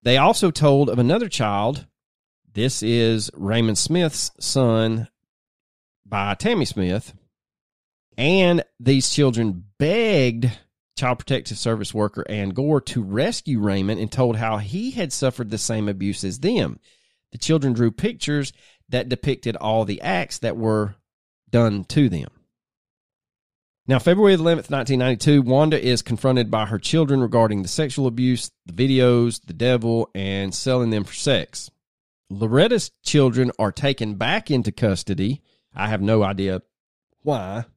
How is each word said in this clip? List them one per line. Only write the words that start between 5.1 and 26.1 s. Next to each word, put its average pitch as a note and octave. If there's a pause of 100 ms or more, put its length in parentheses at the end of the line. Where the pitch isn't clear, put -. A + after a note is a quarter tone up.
by G2+
Tammy G#3
Smith. F#2 (1040)
And F3 (160)
these C3
children A2 (140)
begged C#3+ (480)
Child B2+
Protective -
Service A2
worker G#2
Ann G2+
Gore C3+
to -
rescue B2+
Raymond G2
and G#2+
told A#2+
how A2
he E3
had G3
suffered B2
the A2
same G#2+
abuse G2
as G2
them. D3 (520)
The A#2
children C#3
drew A#2
pictures D3 (380)
that B2
depicted B2
all A2
the G2+
acts F3
that A2+
were G#2+ (540)
done A2
to D3
them. D2 (1600)
Now, C3
February G3
eleventh, E3
nineteen C3+
ninety-two, C3
Wanda C#3+
is A#2+
confronted B2